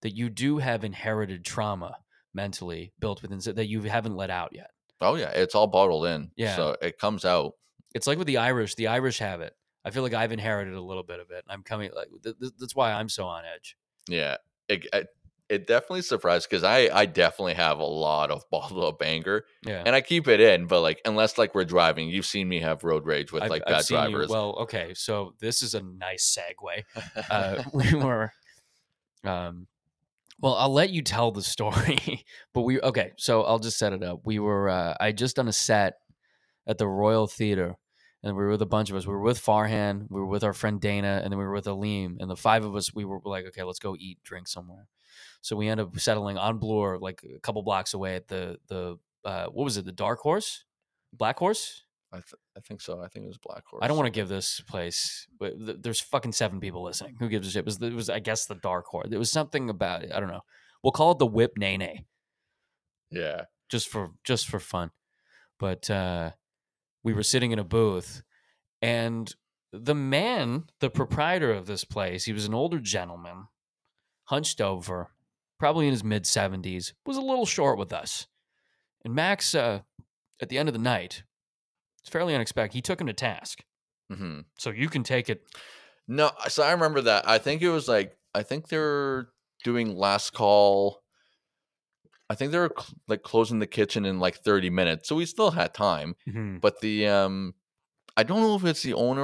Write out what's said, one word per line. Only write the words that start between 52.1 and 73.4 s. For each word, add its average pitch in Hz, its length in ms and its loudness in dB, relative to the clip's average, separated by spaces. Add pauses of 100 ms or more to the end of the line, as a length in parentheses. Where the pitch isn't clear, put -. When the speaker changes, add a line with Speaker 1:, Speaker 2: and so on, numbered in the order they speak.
Speaker 2:
I 95 60 -14
th-, - 160 -20 (220)
I 98 40 -20
think 101 220 -18
so. 87 200 -10
I 90 60 -14
think 104 180 -16
it - 20 -14
was 92 100 -16
Black - 260 -16 (160)
Speaker 1:
I - 80 0
don't 151 80 2
Speaker 2:
Horse. - 20 2
Speaker 1:
wanna 131 120 2
give 101 180 -2
this 95 340 -4
place, - 640 -6 (140)
but 95 180 -8
th-, 110 220 -10
there's 113 200 -4
fucking 123 320 -2
seven 98 280 -2
people 87 240 -8
listening. 95 360 -10
Who 117 80 -2
gives 101 200 -2
a - 20 -6
shit? 98 100 -2
It - 60 -4
was, 104 160 -6
it 117 120 -4
was, 113 160 -6
I 107 100 -2
guess, 110 260 -4
the 104 100 -10
Dark 90 300 -4
Horse. - 260 -8
It 107 60 -2
was 117 140 0
something 147 380 -2
about 90 340 -4
it. - 80 -12
I - 80 -4
don't 101 100 -6
know. 92 120 -12 (420)
We'll 131 80 4
call 160 200 4
it 165 80 2
the 135 60 6
Whip 113 320 2
Nene. 95 480 -4 (1040)
Speaker 2:
Yeah. 82 340 -6 (260)
Speaker 1:
Just 117 180 -2
for, 98 220 -6 (140)
just - 240 0
for 101 120 -4
fun. 87 300 -6 (680)
But, 92 320 -4
uh, 90 420 -2 (720)
we 113 100 0
were 104 100 0
sitting 123 280 2
in 110 80 0
a 101 40 -4
booth, 104 580 0 (600)
and 117 520 -2 (380)
the 120 220 -2
man, 147 720 0 (160)
the 135 100 0
proprietor 151 640 0
of 95 140 -4
this 101 180 -6
place, 92 420 -4
he 113 60 -4
was 104 140 -4
an 104 80 -4
older 156 260 -2
gentleman, 90 680 -8 (760)